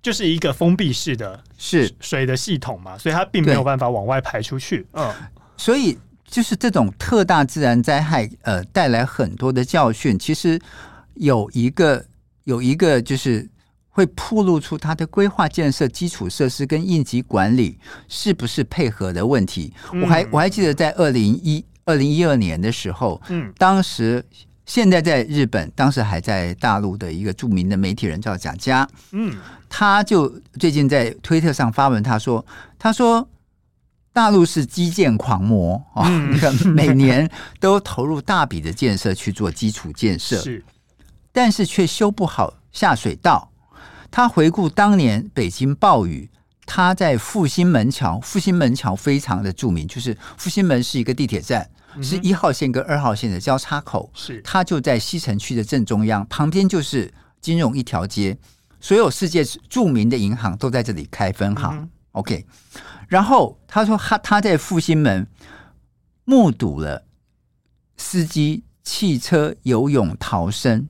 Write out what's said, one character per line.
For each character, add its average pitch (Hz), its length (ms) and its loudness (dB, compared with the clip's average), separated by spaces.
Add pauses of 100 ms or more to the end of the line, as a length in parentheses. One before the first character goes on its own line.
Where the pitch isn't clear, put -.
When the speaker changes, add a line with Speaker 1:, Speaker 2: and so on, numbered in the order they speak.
Speaker 1:
就 233 100 -4
是 185 140 -2
一 165 100 0
个 156 160 -2
封 170 240 2
闭 151 160 -2
式 131 240 -4
的 98 240 -12 (160)
Speaker 2:
是。 143 420 0
Speaker 1:
水 135 280 -4
的 127 100 -2
系 160 220 -4
统 117 200 -10
嘛， 92 180 -18
所 160 140 -4
以 156 40 0
它 185 100 0
并 185 180 0
没 147 100 4
有 135 100 2
办 139 140 0
法 131 120 0
往 104 160 -4
外 131 160 -2
排 - 180 -6
出 131 200 -8
去。 196 340 -6
Speaker 2:
对。 156 80 -6
Speaker 1:
嗯。 117 100 -4 (460)
Speaker 2:
所 233 180 2
以 262 220 2 (280)
就 - 160 -2
是 226 140 0
这 233 160 0
种 113 260 2
特 214 260 2
大 170 200 4
自 143 180 -4
然 123 220 4
灾 147 180 2
害， 147 280 -2 (120)
呃， 92 240 -2
带 170 220 0
来 120 180 2
很 101 300 -4
多 131 160 -2
的 127 120 0
教 131 280 2
训。 110 260 0
其 151 160 -2
实 165 260 0 (560)
有 127 380 0
一 123 160 0
个， 147 340 2 (420)
有 123 160 -2
一 127 140 2
个 160 260 4
就 135 140 -4
是 120 340 -2 (400)
会 196 160 2
暴 - 360 -2
露 180 180 2
出 151 180 -8
它 156 180 -4
的 160 100 -6
规 202 220 0
划 180 200 0
建 151 240 0
设、 135 160 0
基 175 220 -4
础 92 200 -6
设 135 200 -2
施 143 160 -6
跟 156 200 -2
应 165 180 2
急 120 180 -2
管 190 340 2
理 113 220 0 (300)
是 - 260 -2
不 - 140 -4
是 - 160 -4
配 143 260 -2
合 95 240 -6
的 87 120 -2
问 120 200 2
题。 80 280 -10 (180)
Speaker 1:
嗯。 180 100 -4
Speaker 2:
我 180 60 0
还， 170 240 2
我 151 80 2
还 185 100 2
记 196 160 0
得 151 80 2
在 156 200 0
二 156 180 2
零 110 240 2
一， 151 280 -2 (220)
二 160 100 2
零 143 160 2
一 170 140 2
二 147 100 2
年 85 240 0
的 101 100 -2
时 101 220 -6
候， 104 380 -4
Speaker 1:
嗯。 151 280 -8
Speaker 2:
当 190 240 4
时 120 440 -2 (400)
现 220 240 2
在 180 120 4
在 151 240 2
日 147 200 0
本， 87 300 -4
当 139 160 2
时 131 100 -2
还 98 180 -2
在 90 360 -4
大 104 240 0
陆 101 180 -4
的 95 140 -8
一 87 120 -8
个 107 80 -4
著 120 160 -6
名 92 220 0
的 98 80 0
媒 98 160 0
体 107 140 -6
人 82 120 -4
叫 107 160 -6
蒋 80 220 -10
家， 131 300 0 (240)
Speaker 1:
嗯。 202 260 -6 (320)
Speaker 2:
他 208 340 2
就 165 260 2 (300)
最 165 120 2
近 143 160 2
在 127 220 2 (120)
推 165 200 2
特 160 100 2
上 127 200 0
发 139 180 2
文， 113 120 2
他 117 160 0
说， 113 280 -2 (320)
他 220 160 0
说 233 340 2 (840)
大 226 160 4
陆 190 160 6
是 160 180 -2
基 175 240 -2
建 165 300 2
狂 95 260 0
魔， 101 400 2 (120)
哦， 165 100 0
Speaker 1:
嗯。 156 260 2
Speaker 2:
<laughs> 135 80 4
那 - 0 -
个 151 300 2
每 156 240 4
年 135 360 4 (300)
都 196 200 4
投 - 260 -6
入 151 160 -2
大 175 240 0
笔 - 160 -8
的 131 100 -6
建 110 240 0
设 92 180 -2
去 101 180 -6
做 92 200 -4
基 107 200 -2
础 80 200 -10
建 95 260 -2
设， - 200 -4
Speaker 1:
是。 110 260 -8 (680)
Speaker 2:
但 247 200 4
是 202 140 0
却 185 200 0
修 208 260 0
不 208 140 -2
好 - 280 -2 (180)
下 170 240 2
水 - 200 -4
道。 - 360 0 (600)
他 247 180 4
回 160 200 4
顾 165 200 0
当 202 260 4
年 117 380 2
北 104 160 -2
京 135 260 -2
暴 151 300 4
雨， 76 240 -8 (380)
他 185 260 2
在 160 240 2
复 170 300 -2
兴 175 180 2
门 131 240 4
桥， 107 300 -2
复 - 180 -8
兴 185 160 0
门 139 220 2
桥 95 200 -4
非 143 240 0
常 104 220 -4
的 98 100 -4
著 104 200 -4
名， 82 160 -4
就 120 120 -12
是 120 160 -6 (220)
复 180 140 -8
兴 202 120 0
门 131 200 2
是 131 160 -4
一 117 40 -2
个 127 80 -4
地 131 140 -2
铁 92 160 -4
站， 110 260 -4 (280)
Speaker 1:
嗯 - 20 -14
哼。 139 60 -10
Speaker 2:
是 135 140 -4
一 180 140 0
号 165 220 2
线 135 180 -2
跟 131 120 -2
二 147 160 -2
号 120 160 0
线 110 160 -4
的 90 80 -4
交 135 180 0
叉 147 240 -6
口， - 320 -6
Speaker 1:
是。 - 300 -14
Speaker 2:
它 185 200 0
就 170 160 0
在 123 200 0
西 165 200 -6
城 104 200 -2
区 - 160 -8
的 113 80 0
正 120 200 0
中 107 220 0
央， 107 220 0
旁 151 200 -2
边 190 220 2
就 185 100 0
是 135 320 -4 (300)
金 165 180 0
融 135 160 0
一 139 60 -2
条 98 240 -4
街， 101 320 -2 (420)
所 - 160 2
有 214 140 4
世 - 180 -4
界 160 160 0 (240)
著 240 200 0
名 113 200 2
的 127 80 2
银 107 220 -2
行 110 200 -4
都 131 120 -4
在 120 140 0
这 110 100 -6
里 76 160 -10
开 98 220 -4
分 101 240 -2
行。 104 200 -6
Speaker 1:
嗯 151 40 -12
哼。 160 100 -14 (220)
Speaker 2:
OK， - 340 -8 (600)
然 190 160 4
后 208 340 2 (100)
他 220 160 0
说 214 140 2
他， - 220 0
他 208 200 2
在 202 160 2
复 165 240 0
兴 160 160 0
门 110 300 2 (1000)
目 240 260 6
睹 80 280 -4
了 76 240 -6 (920)
司 - 260 -2
机 156 400 -2 (200)
汽 165 340 -2
车 151 460 0
游 127 260 2
泳 113 300 2
逃 92 320 -2
生。 120 380 0